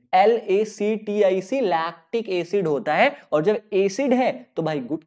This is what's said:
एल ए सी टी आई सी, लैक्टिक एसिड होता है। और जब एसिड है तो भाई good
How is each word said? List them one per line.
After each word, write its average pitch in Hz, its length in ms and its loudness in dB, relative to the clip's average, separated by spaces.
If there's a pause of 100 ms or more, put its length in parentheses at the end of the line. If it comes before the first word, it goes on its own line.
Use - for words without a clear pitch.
(140)
एल 214 340 6
ए 202 160 2
सी 214 320 -2
टी 208 260 -2
आई 190 180 2
सी, 254 200 -4
लैक्टिक 175 680 -4
एसिड 180 380 -2
होता 147 280 0
है। 185 220 2 (160)
और 156 120 2
जब 208 160 0 (120)
एसिड 196 400 2
है 247 340 0 (100)
तो 170 60 -4
भाई 156 180 -2
good 147 260 -8